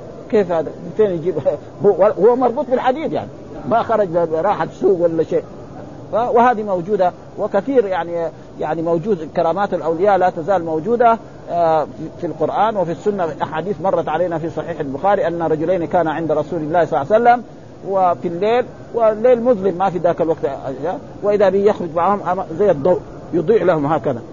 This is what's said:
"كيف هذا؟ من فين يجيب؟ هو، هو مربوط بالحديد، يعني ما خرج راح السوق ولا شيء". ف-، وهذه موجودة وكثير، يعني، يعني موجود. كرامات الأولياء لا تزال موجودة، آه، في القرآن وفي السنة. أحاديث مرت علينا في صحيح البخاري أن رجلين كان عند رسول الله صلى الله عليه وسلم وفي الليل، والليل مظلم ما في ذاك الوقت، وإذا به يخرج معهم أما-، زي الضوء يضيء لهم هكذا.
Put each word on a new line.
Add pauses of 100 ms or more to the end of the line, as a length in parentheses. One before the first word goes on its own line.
(300)
"كيف
هذا؟
من
فين
يجيب؟ (500)
هو،
هو
مربوط
بالحديد،
يعني (400)
ما
خرج (260)
راح
السوق
ولا
شيء". (680)
ف-،
وهذه
موجودة (280)
وكثير،
يعني، (320)
يعني
موجود.
كرامات
الأولياء
لا
تزال
موجودة، (340)
آه، (340)
في
القرآن
وفي
السنة. (160)
أحاديث
مرت
علينا
في
صحيح
البخاري
أن
رجلين
كان
عند
رسول
الله
صلى
الله
عليه
وسلم (460)
وفي
الليل، (280)
والليل
مظلم
ما
في
ذاك
الوقت، (840)
وإذا
به
يخرج
معهم
أما-،
زي
الضوء (340)
يضيء
لهم
هكذا. (100)